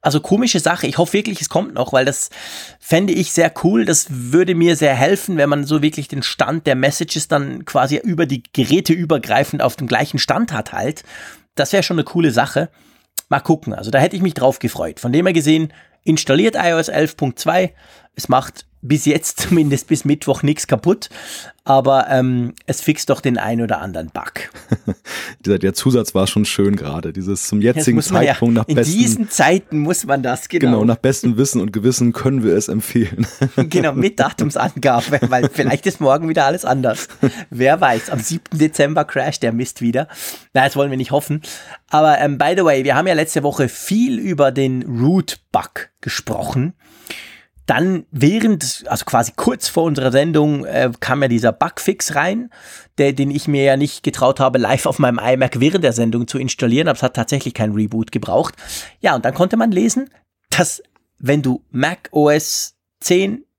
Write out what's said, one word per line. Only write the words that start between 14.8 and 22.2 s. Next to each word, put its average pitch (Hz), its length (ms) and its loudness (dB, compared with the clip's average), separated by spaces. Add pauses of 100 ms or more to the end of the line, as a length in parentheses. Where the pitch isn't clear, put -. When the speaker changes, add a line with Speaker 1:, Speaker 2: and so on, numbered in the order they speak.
Speaker 1:
Von 120 120 -2
dem 165 140 2
her 185 80 2
gesehen, 156 360 2 (320)
installiert 160 540 2
I 170 160 2
O 165 60 2
S 160 100 -2
elf - 300 -2
Punkt 131 200 -2
zwei. 180 360 0 (400)
Es - 160 -12
macht - 360 -2 (160)
bis 147 220 0
jetzt 151 360 0
<laughs> - 20 -4
zumindest 147 460 2
bis 151 180 -2
Mittwoch 143 360 0
nichts 147 240 -2
kaputt, 175 440 0 (540)
aber, 135 440 4
ähm, 127 460 0 (120)